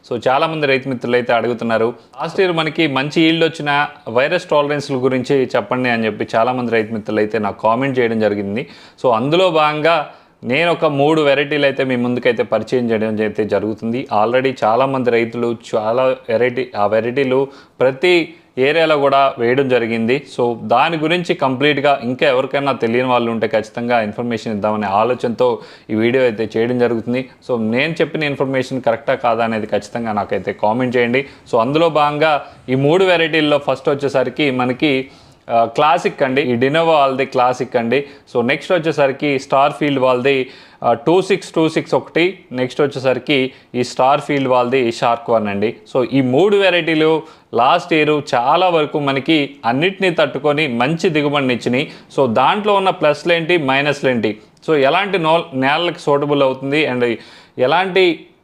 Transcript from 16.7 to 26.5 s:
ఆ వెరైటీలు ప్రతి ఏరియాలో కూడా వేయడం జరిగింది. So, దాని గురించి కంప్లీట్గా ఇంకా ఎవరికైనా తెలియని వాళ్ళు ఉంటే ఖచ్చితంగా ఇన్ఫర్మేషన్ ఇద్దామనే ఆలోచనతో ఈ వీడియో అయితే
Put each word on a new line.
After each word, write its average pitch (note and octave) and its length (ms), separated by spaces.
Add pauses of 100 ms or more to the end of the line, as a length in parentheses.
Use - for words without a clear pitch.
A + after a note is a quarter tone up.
ఆ G#2 100
వెరైటీలు B2+ 600 (320)
ప్రతి D#3 540 (240)
ఏరియాలో D#3 400
కూడా C#3 420
వేయడం B2+ 300
జరిగింది. A#2 540 (160)
So, A#2+ 220
దాని C#3+ 360
గురించి E3 380
కంప్లీట్గా C#3 680
ఇంకా B2+ 240
ఎవరికైనా C3+ 440
తెలియని B2 380
వాళ్ళు A#2+ 220
ఉంటే A2+ 160
ఖచ్చితంగా A#2 540
ఇన్ఫర్మేషన్ A2+ 520
ఇద్దామనే G#2+ 340
ఆలోచనతో A#2 720 (300)
ఈ A2 60
వీడియో A#2+ 280
అయితే A2 340